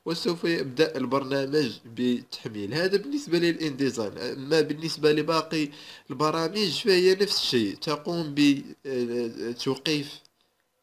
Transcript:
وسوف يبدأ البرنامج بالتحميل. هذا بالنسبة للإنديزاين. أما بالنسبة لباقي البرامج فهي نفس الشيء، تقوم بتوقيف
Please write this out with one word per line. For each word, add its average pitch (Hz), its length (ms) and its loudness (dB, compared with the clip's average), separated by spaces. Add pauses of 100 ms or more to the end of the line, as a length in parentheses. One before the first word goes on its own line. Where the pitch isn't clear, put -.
وسوف 170 380 -4
يبدأ 156 540 0
البرنامج 135 760 0 (140)
بالتحميل. 117 880 -4
هذا 185 240 0
بالنسبة 277 400 -2
للإنديزاين. 135 800 0
أما 135 440 0
بالنسبة 151 500 0
لباقي 156 580 0 (400)
البرامج 160 720 0
فهي 185 340 6
نفس 196 200 0
الشيء، 107 400 0
تقوم 156 640 -4
بتوقيف 135 1800 0 (640)